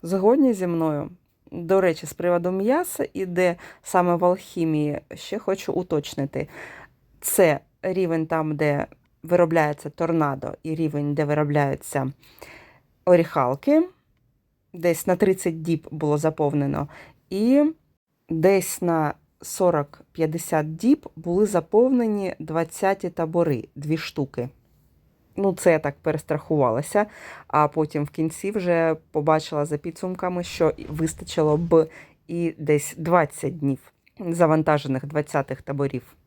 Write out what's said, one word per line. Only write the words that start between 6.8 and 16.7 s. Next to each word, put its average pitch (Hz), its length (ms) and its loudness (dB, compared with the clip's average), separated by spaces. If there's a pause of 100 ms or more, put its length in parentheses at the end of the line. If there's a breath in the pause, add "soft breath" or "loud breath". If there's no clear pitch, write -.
Це 156 380 4 (220)
рівень 170 460 -2
там, 156 280 -2
де 147 320 0 (360)
виробляється 165 640 2
торнадо, 156 640 -2 (100)
і 160 120 -6
рівень, 147 380 -2
де 151 120 0
виробляються 143 840 0 (920 loud breath)
оріхалки. 170 840 4 (880)
Десь 170 340 -2
на 180 80 4
тридцять 185 460 0
діб 160 300 -2
було 151 260 -2
заповнено. 147 720 0 (420 loud breath)